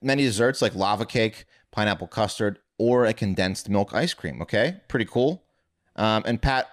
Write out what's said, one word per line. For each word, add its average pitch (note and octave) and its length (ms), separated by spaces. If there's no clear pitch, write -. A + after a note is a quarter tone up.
many C#3 220
desserts A#2+ 380
like A2+ 140
lava G2+ 300
cake, A2 400
pineapple G#2 360
custard, G#2 520
or A#2+ 280
a A2 80
condensed F#2+ 560
milk G2 240
ice D#3+ 200
cream. - 280
Okay, C3 360
pretty A#2+ 180
cool. C#3+ 380
Um, A2 280
and A#2 160
Pat, C3+ 320